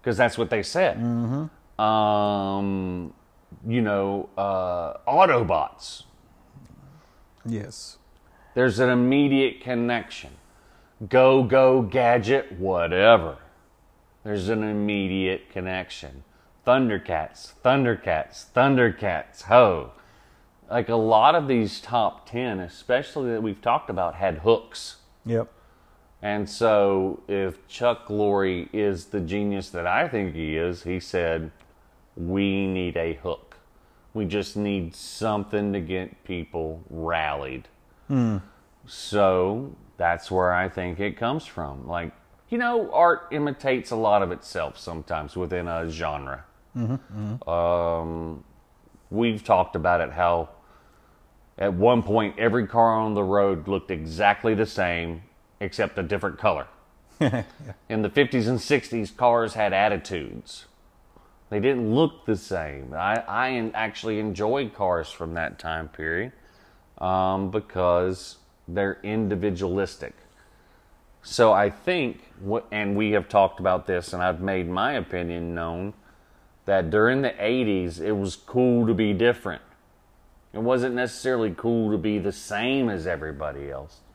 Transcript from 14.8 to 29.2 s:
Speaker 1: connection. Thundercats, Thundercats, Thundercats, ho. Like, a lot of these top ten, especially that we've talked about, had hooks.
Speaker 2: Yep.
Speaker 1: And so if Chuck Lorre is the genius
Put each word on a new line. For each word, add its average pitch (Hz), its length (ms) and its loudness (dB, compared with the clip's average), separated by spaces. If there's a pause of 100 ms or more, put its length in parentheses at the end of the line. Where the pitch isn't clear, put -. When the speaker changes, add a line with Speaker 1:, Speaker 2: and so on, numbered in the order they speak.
Speaker 1:
connection. 92 760 -10 (420)
Thundercats, 104 840 0 (140)
Thundercats, 120 800 0 (100)
Thundercats, 120 880 2
ho. 98 480 6 (800)
Like, 117 160 0
a 117 80 0
lot 113 400 6
of 147 140 0
these 113 320 0
top - 480 -2
ten, 117 320 -4
especially 123 680 -2
that 113 120 -2
we've 101 180 -4
talked 127 280 0
about, 90 260 -2
had 87 220 -2
hooks. - 600 -2 (260)
Speaker 2:
Yep. 113 260 -2 (680)
Speaker 1:
And 104 300 -4
so 98 800 2
if 98 400 -4
Chuck - 400 -2
Lorre 101 680 0
is 101 320 -2
the 104 140 -6
genius 98 500 -4